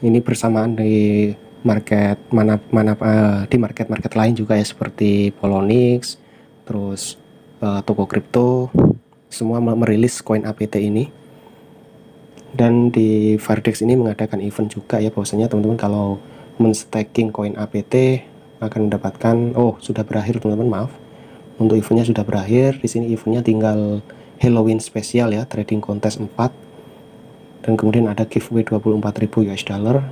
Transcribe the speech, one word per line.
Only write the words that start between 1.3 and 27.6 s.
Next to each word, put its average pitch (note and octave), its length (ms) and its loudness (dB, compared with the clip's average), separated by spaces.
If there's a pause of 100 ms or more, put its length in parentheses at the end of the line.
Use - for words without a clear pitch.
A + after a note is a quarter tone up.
market G#2 560 2 (160)
mana, G#2+ 240 4 (160)
mana, G#2+ 240 2
eh, G#2+ 460 2 (100)
di B2 80 4
market-market - 560 -4
lain A2 160 2
juga A2 240 0
ya, G#2 80 2
seperti G2+ 720 0
Polonix, A#2 800 2 (480)
terus, G2+ 560 -8 (400)
eh, G2+ 240 -4
toko G2+ 240 -2
kripto, B2+ 640 0 (560)
semua A#2 320 -4
me-, A#2 160 0
merilis A2+ 480 2
koin G#2+ 240 -2
A A2 80 -6
P G#2+ 120 -4
T G#2+ 120 -2
ini. G#2 320 -2 (1400)
Dan A#2+ 400 4
di G#2+ 460 2
Firedex G#2+ 480 -2
ini B2 160 4
mengadakan G#2+ 400 -2
event G#2 320 -4
juga G#2+ 320 -4
ya, A2 80 0
bahwasanya G#2 400 -2
teman-teman G#2+ 240 0
kalau G2+ 420 -2 (460)
men-staking A2 680 -2
koin G#2 300 -6
A G#2 80 -6
P - 160 -4
T C3 400 2 (400)
akan G#2+ 240 -2
mendapatkan, G2+ 480 -2 (240)
oh, A#2+ 240 2
sudah G#2+ 240 -4
berakhir, A2+ 320 -2
teman-teman, A2 320 -2
maaf. G#2+ 200 -4 (680)
Untuk A2 160 4
eventnya A2+ 320 2
sudah A2+ 160 0
berakhir, A2 560 0
di A#2+ 80 -4
sini A#2 240 -4
eventnya A2+ 320 -2
tinggal G#2+ 560 0 (400)
Halloween A2+ 400 2
spesial A2+ 560 -2
ya, A2 80 -4
trading G#2+ 400 -4
contest G#2 400 -4
empat. A#2 320 -4 (1120)